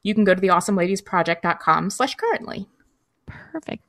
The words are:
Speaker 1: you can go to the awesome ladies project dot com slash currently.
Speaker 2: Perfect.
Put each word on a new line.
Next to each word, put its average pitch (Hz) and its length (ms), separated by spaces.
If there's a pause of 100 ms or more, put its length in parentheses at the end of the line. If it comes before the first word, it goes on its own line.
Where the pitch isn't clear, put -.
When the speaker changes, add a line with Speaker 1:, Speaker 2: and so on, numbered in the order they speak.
Speaker 1:
you 208 120
can 214 100
go 185 100
to 185 60
the 190 80
awesome 180 260
ladies 190 280
project 170 400
dot 170 180
com 165 300
slash - 240
currently. - 520 (600)
Speaker 2:
Perfect. - 640